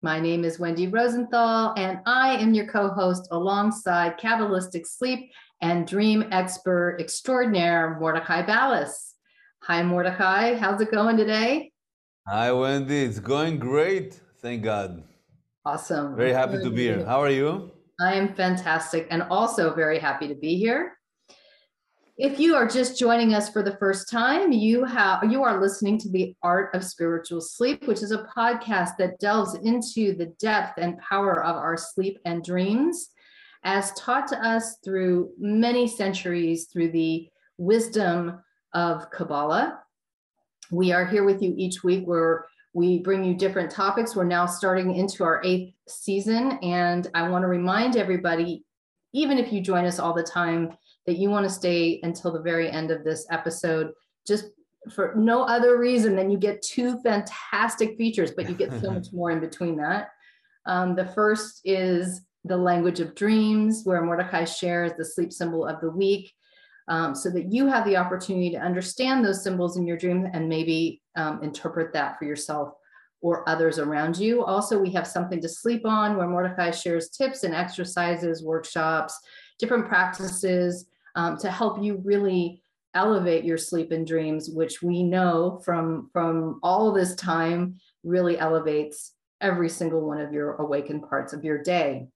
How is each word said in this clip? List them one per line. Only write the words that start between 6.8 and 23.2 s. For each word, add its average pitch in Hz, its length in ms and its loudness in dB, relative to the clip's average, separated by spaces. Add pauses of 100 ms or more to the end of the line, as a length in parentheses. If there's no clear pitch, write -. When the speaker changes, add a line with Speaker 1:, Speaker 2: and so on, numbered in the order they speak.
Speaker 1:
extraordinaire, 170 1000 0
Mordecai 165 440 0
Ballas. 214 680 0 (500)
Hi, 170 220 0
Mordecai. 185 720 2
How's 202 260 0
it 214 80 0
going 220 280 4
today? 220 540 2 (560)
Speaker 2:
Hi, 113 240 2
Wendy. 135 520 2
It's 110 160 -2
going 143 400 0
great. 156 600 0 (200)
Thank 120 240 -6
God. 95 400 -4 (600)
Speaker 1:
Awesome. 147 520 -4
Speaker 2:
Very 123 180 2
happy 131 200 2
to - 100 -4
Speaker 1:
Good. 113 120 -2
Speaker 2:
be 123 100 0
here. 98 200 0
How 127 160 2
are 143 80 2
you? 151 440 0 (280)
Speaker 1:
I 190 140 2
am 196 180 0
fantastic 165 760 0
and 170 180 0
also 180 460 2
very 156 240 2
happy 147 300 -4
to 147 60 -6
be 156 220 -2
here. 247 400 0 (1200)
If 277 180 0
you 320 140 6
are 240 140 4
just 247 320 0
joining 233 340 6